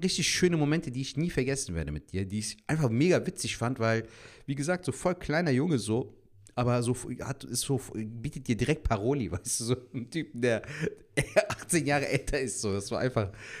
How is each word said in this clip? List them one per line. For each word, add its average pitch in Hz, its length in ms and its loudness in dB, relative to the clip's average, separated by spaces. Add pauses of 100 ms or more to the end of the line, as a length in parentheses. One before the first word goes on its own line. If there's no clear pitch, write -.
richtig 185 260 2
schöne 175 280 4
Momente, 151 340 2
die 123 120 -4
ich - 140 -6
nie 170 140 0
vergessen 135 440 -2
werde 76 180 -2
mit 76 200 -8
dir, 95 120 0
die 101 140 -4
ich - 180 -6 (100)
einfach 156 220 4
mega 127 380 4
witzig - 300 -4
fand, 123 220 -2
weil, 113 280 2 (400)
wie 143 80 -2
gesagt, 165 300 0
so 127 80 0
voll 180 220 0
kleiner 165 360 0
Junge 135 280 4
so, 107 380 -2 (380)
aber 123 280 2
so 120 100 0
f-, - 160 -4 (120)
hat, - 240 -8
ist 123 180 -4
so 139 140 0
f-, - 180 -6
bietet 117 540 -6
dir 120 80 2
direkt - 280 0
Paroli, 113 480 2
<laughs> - 0 -
weißt - 280 -4
du, 113 40 -6
so 120 120 2 (180)
ein 113 160 -6
Typ, 160 240 -6
der 120 280 2 (440)
<laughs> - 420 2
achtzehn - 380 -2
Jahre 143 200 2
älter 135 340 0
ist, 127 200 -4
so. 101 120 0
Das 98 180 -2
war 104 100 -2
einfach 113 320 0 (280)